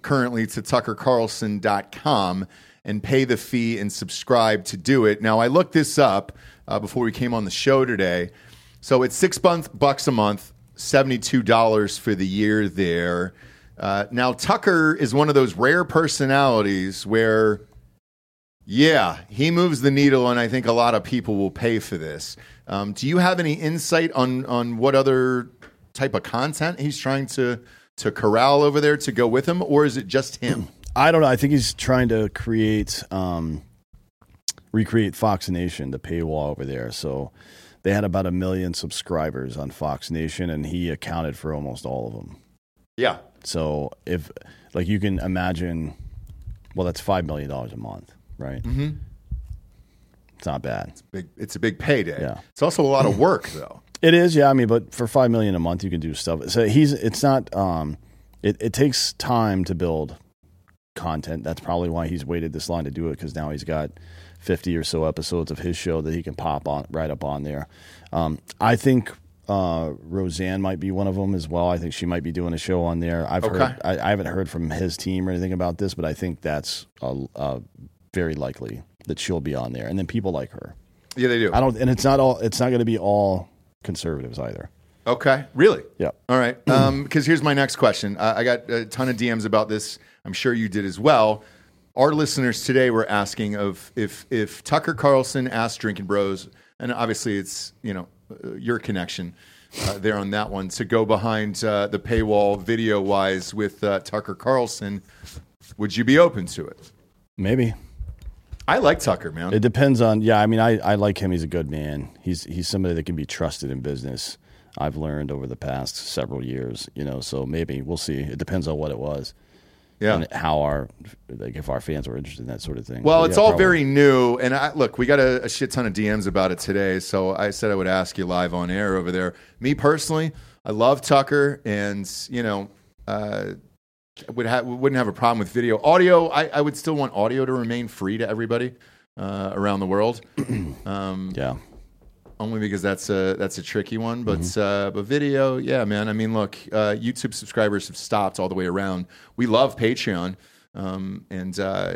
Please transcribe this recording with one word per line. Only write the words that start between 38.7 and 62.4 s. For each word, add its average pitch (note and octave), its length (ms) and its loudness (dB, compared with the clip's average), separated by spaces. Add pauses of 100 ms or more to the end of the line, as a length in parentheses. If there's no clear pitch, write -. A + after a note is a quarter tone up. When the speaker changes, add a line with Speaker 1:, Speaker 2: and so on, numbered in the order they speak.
Speaker 2:
subscribers D2+ 840 -6
on C#2 140 -8
Fox D2+ 380 -6
Nation, D#2+ 400 -4
and D2+ 180 -6
he F2 220 -4
accounted D#2+ 460 -6
for D#2 180 -8
almost C#2 320 -10
all B1 220 -6
of A1 60 -12
them. G1+ 240 -16 (580)
Speaker 1:
Yeah. A#2 220 0 (260)
Speaker 2:
So D2+ 480 -4 (140)
if, F2 260 -6 (420)
like, F2 140 -2
you G2+ 140 0
can G2 180 0
imagine, F2 760 -4 (800)
well, F2+ 100 0
that's F2 160 -4
five F#2 240 0
million D2 240 -6
dollars B1+ 240 -8
a A#1 40 -14
month, G#1+ 360 -14 (240)
right? C2+ 260 -10
Speaker 1:
Mm-hmm. C3 260 -2 (1500)
Speaker 2:
It's - 80 -14
not C#2 160 -6
bad. G1+ 280 -8
Speaker 1:
It's - 120 -20
big. - 260 -14 (100)
It's - 180 -12
a E2+ 40 -10
big G#2+ 200 0
payday. F2+ 420 0
Speaker 2:
Yeah. B1+ 180 -6 (120)
Speaker 1:
It's - 100 -4
also E3 220 2
a C#3 40 4
lot C3+ 180 4
of G#2 120 2
work, E3 320 4
though. - 320 -14 (200)
Speaker 2:
It E3 120 8
is, E3+ 220 6
yeah. C#3+ 140 8
I C3+ 40 6
mean, B2 140 4
but A#2 260 2
for A#2+ 140 -4
five B2 240 4
million G#2+ 240 2
a F2 40 0
month, F2 240 -2
you F#2+ 60 -4
can F2 100 -2
do D#2 140 -4
stuff. D#2 360 -4
So A#2 180 4
he's, C#3+ 260 6
it's A2+ 300 -2
not, C3+ 320 2
um, E2 420 0 (460)
it, G2+ 180 2
it A2 120 -2
takes - 400 2
time G#2+ 520 0
to F2+ 100 -4
build D#2+ 400 -2 (800)
content. D#2+ 480 -6
That's D#2+ 180 -6
probably F2 280 -2
why E2 180 -4
he's D#2+ 180 -6
waited E2 280 -4